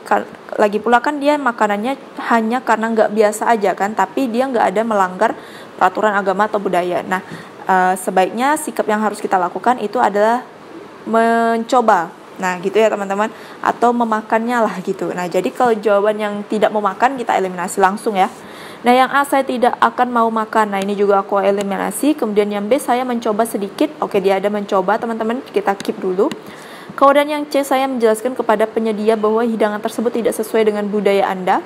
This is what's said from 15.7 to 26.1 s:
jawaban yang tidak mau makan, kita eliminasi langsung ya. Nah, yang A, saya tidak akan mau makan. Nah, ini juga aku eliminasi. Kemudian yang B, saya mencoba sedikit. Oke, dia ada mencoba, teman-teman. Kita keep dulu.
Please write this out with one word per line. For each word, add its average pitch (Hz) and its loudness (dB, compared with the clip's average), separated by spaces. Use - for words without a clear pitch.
jawaban 208 2
yang 208 -4
tidak 208 2
mau 208 -2
makan, 226 2
kita - -2
eliminasi 185 -4
langsung 196 2
ya. 202 4
Nah, 240 6
yang 254 4
A, 277 2
saya 277 2
tidak 247 0
akan 240 2
mau 233 2
makan. 220 0
Nah, - 0
ini 202 -2
juga 196 2
aku 196 0
eliminasi. 196 0
Kemudian 208 0
yang 208 -4
B, 247 4
saya 254 0
mencoba 233 0
sedikit. 220 -2
Oke, - -2
dia 196 2
ada 202 -2
mencoba, 208 0
teman-teman. 226 -4
Kita 202 0
keep 202 -6
dulu. 196 0